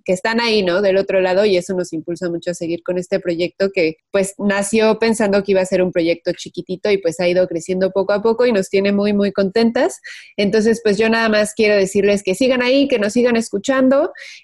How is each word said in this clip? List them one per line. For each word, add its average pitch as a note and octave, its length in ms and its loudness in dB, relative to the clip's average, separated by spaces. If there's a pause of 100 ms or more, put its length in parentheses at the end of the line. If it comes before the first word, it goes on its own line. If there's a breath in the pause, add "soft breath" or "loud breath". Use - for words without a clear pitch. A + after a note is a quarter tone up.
que F#3 100 -2
están A3+ 280 -2
ahí, A3 220 2
¿no? F3+ 180 0
Del F#3+ 160 2
otro G3 240 0
lado, F#3 240 2
y F#3+ 120 2
eso F3+ 180 -4
nos F3+ 180 -6
impulsa E3+ 360 -6
mucho E3+ 220 -6
a - 20 -8
seguir E3+ 300 -6
con F3+ 140 -4
este F#3 220 -4
proyecto F3 540 -2
que, D#3+ 240 0 (140)
pues, G3 260 -2
nació G3+ 640 0
pensando G#3 440 0
que G3+ 80 -4
iba F#3+ 100 4
a F#3 40 0
ser F#3 160 0
un F3+ 100 0
proyecto E3+ 420 -2
chiquitito F3+ 580 -8
y, G3 60 2
pues, E3+ 220 -4
ha F3 80 0
ido F3+ 200 2
creciendo F#3 440 -4
poco G3 220 -2
a G3+ 80 0
poco A3+ 240 2
y B3 60 2
nos F#3+ 180 0
tiene G3 220 0
muy, G3+ 220 0
muy G3+ 180 0
contentas. A#3 680 0 (380 loud breath)
Entonces, G#3+ 460 0
pues, G3+ 140 2
yo A3+ 120 2
nada A3+ 200 0
más G#3+ 240 0
quiero G#3 220 2
decirles G3+ 480 2
que F#3 120 -2
sigan B3+ 260 2
ahí, C4+ 260 2
que A#3+ 120 0
nos G#3 140 -2
sigan A#3+ 220 2
escuchando C4 760 0 (320 loud breath)